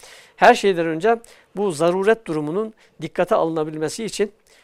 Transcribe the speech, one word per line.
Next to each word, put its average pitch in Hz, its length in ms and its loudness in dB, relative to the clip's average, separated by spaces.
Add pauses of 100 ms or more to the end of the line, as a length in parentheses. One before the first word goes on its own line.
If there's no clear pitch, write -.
(360)
Her 220 200 8
şeyden 185 300 0
önce 165 340 0 (360)
bu 202 160 -2
zaruret 185 560 0
durumunun 165 460 -6 (280)
dikkate 175 340 -2
alınabilmesi 160 680 -4
için 208 260 -4 (320)